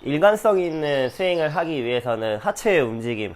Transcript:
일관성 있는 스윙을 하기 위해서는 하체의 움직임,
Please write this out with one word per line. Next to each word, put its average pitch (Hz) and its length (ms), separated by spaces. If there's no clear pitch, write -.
일관성 196 560
있는 151 500
스윙을 175 400
하기 160 340
위해서는 117 540
하체의 196 440
움직임, 113 540